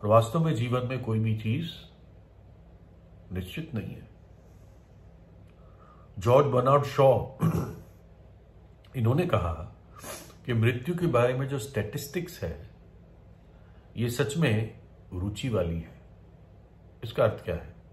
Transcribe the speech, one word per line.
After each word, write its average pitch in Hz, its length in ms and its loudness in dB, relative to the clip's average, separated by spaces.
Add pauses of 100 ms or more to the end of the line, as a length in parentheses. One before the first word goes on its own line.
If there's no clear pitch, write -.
और 104 40 0
वास्तव 117 360 4
में 156 100 0
जीवन 120 320 -2
में 127 180 -4
कोई 110 140 0
भी 110 200 0
चीज 139 320 -2 (1600)
निश्चित 92 420 -8
नहीं 101 200 -6
है। - 140 -18 (2000)
जॉर्ज 131 280 6
बर्नार्ड 127 380 4
शॉ, - 220 4 (360)
<clears throat> - 1500 -8
इन्होंने 131 300 2
कहा 87 260 0 (960)
कि 123 80 -2
मृत्यु 117 400 2
के 170 120 0
बारे 123 280 4
में 135 140 -2
जो 139 100 -2
statistics - 840 -6
है, 76 260 -8 (1300)
ये 117 140 0
सच - 260 -2
में 113 440 0 (320)
रुचि 95 360 -6
वाली 85 320 0
है। - 200 -16 (1040)
इसका 117 200 2
अर्थ - 200 0
क्या 82 100 -4
है? - 200 -12 (180)